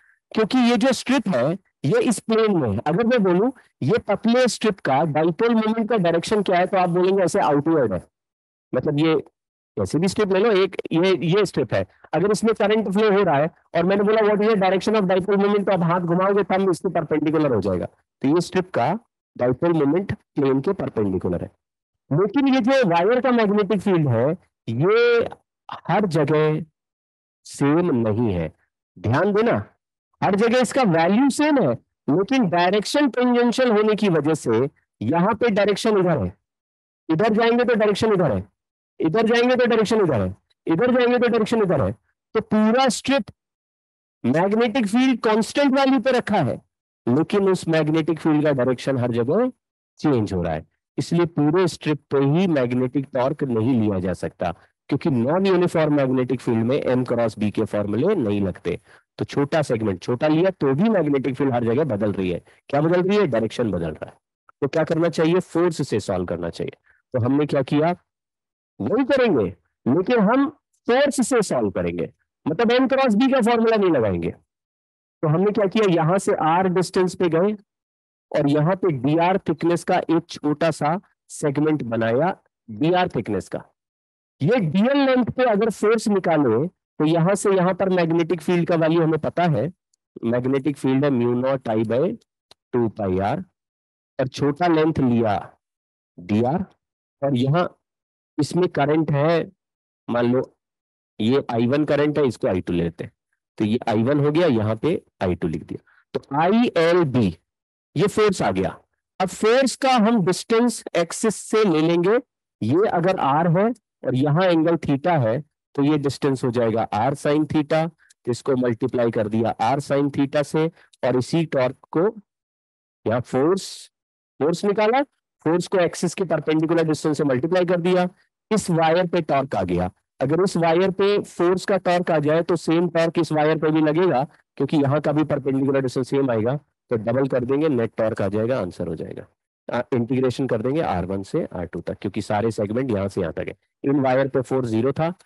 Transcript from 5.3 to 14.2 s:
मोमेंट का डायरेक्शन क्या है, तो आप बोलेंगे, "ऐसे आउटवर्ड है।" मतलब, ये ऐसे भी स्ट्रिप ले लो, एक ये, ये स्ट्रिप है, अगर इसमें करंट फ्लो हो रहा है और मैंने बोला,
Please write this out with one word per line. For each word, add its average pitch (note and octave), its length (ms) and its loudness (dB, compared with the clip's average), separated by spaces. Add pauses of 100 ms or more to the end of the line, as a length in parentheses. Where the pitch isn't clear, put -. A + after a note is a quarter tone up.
मोमेंट A3 340 0
का A#3+ 80 0
डायरेक्शन E3+ 440 0
क्या F#3 160 0
है, F3+ 80 2
तो F#3 120 -2
आप F3+ 120 2
बोलेंगे, F#3 340 2
"ऐसे F3 160 0
आउटवर्ड D3 540 0
है।" E2+ 140 -8 (680)
मतलब, C#3+ 240 -2
ये D#3+ 240 2 (580)
ऐसे G2+ 180 -2
भी F#3+ 80 0
स्ट्रिप G3 260 0
ले F#3+ 60 2
लो, A3+ 120 2
एक F#3+ 300 0 (100)
ये, F3+ 260 2
ये F3 280 0
स्ट्रिप C3+ 280 -4
है, F#2+ 120 0 (280)
अगर F3 180 2
इसमें A3 240 0
करंट G#3+ 340 0
फ्लो G#3 220 2
हो G3+ 120 4
रहा D#3 140 2
है D#3 120 0 (260)
और E3+ 80 2
मैंने G3 200 2
बोला, A3 180 2